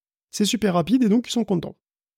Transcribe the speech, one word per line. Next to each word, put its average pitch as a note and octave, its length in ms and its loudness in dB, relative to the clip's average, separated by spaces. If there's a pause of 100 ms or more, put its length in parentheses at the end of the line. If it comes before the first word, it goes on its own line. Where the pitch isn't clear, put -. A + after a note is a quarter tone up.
(300)
C'est - 140 -4
super G3+ 300 0
rapide, F3 300 2
et G#3+ 60 4
donc A#3 200 2
ils - 20 -10
sont A3+ 140 -2
contents. - 320 -4 (400)